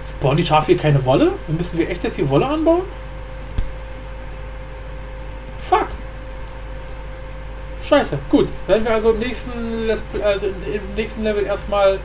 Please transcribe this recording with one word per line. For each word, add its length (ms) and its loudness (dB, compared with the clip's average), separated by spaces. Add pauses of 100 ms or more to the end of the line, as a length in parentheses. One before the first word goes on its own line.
Spawnen 340 0
die 80 2
Schafe 220 4
hier 100 6
keine 280 4
Wolle? 260 6 (160)
Dann 100 -2
müssen 200 -2
wir 120 2
echt 140 -4
jetzt 140 -2
die 120 2
Wolle 160 4
anbauen? 360 4 (3000)
Fuck! 180 4 (2000)
Scheiße. 320 4 (120)
Gut. 200 6 (180)
Werden 160 6
wir 120 2
also 160 4
im 80 4
nächsten 680 -2
Let's 140 2
Play, 220 -6
also 240 2
im 480 -4
nächsten 280 -4
Level 220 2
erstmal 600 4